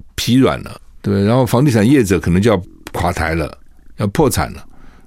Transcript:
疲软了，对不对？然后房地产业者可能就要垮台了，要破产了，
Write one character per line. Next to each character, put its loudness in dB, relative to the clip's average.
疲 -2
软 2
了， -18
对 -2
不 0
对？ 0
然 2
后 2
房 0
地 2
产 2
业 4
者 2
可 -2
能 2
就 2
要 2
垮 -2
台 -4
了， -6
要 -4
破 0
产 -4
了， -18